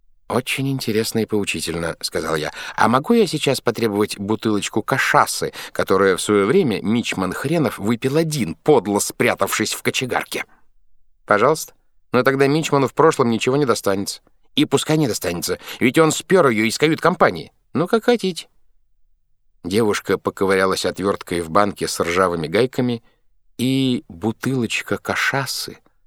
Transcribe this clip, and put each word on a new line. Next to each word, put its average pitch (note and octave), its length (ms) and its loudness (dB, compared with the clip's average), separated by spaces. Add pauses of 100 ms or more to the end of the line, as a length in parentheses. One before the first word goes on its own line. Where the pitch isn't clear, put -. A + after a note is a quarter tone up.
(280)
«Очень C3+ 420 -2
интересно A2+ 500 -2
и G#2+ 60 -2
поучительно», — E2+ 760 -4
сказал D#2+ 360 -4
я. D2+ 160 -4 (240)
«А G#2+ 100 4
могу C3 280 2
я A3 120 4
сейчас D3 340 -2
потребовать G#2+ 580 -2
бутылочку G#2 640 -2
кашасы, B2+ 680 0 (200)
которую F#2+ 460 2
в - 40 -8
свое G2+ 240 2
время C3+ 360 2
мичман G2 500 -2
хренов C3+ 460 -2
выпил A#2+ 400 -2
один, D3 360 -2
подло G#2 460 2
спрятавшись - 720 -2
в - 100 -8
кочегарке?» - 600 -4 (800)
«Пожалуйста. A#2+ 480 2 (400)
Но B2+ 100 2
тогда C#3 240 2
мичману C#3+ 420 2
в - 60 -18
прошлом C#3+ 360 4
ничего B2+ 260 0
не D3 100 0
достанется». G2+ 540 -2 (340)
«И D3 100 0
пускай D3 320 0
не D3+ 120 2
достанется, F2+ 500 -4 (220)
ведь B2+ 180 2
он D#3+ 140 6
спер F3+ 360 4
ее A2 160 2
из A2+ 140 -2
кают-компании». D#3 760 2 (220)
«Ну, F3 120 0
как A3+ 180 0
хотите». F#3+ 440 0 (1160)
Девушка G2 540 0
поковырялась F#2+ 680 0
отверткой F2+ 540 -2
в E2 100 -6
банке F#2+ 360 2
с - 140 -4
ржавыми F2 460 0
гайками, A#2+ 560 0 (560)
и C3 500 0
бутылочка A2 880 -4
кашасы, - 800 -4 (280)